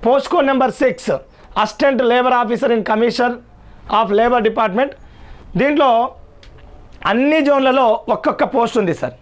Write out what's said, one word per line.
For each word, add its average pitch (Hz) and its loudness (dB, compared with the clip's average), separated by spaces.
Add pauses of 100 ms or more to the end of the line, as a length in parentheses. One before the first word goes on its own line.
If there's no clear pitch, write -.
పోస్ట్ 269 2
కోడ్ 330 2
నెంబర్ 262 0
సిక్స్, 247 -2 (480)
assistant 262 0 (100)
labor 247 2
officer 233 -2
in 220 -2
commissioner 233 0 (680)
of 226 0 (120)
labor 240 2
department. 220 -2 (720)
దీంట్లో 285 2 (1200)
అన్ని 285 2
జోన్లలో 269 2 (280)
ఒక్కొక్క 294 -2 (120)
పోస్ట్ 233 0
ఉంది 175 0
సార్. 123 -8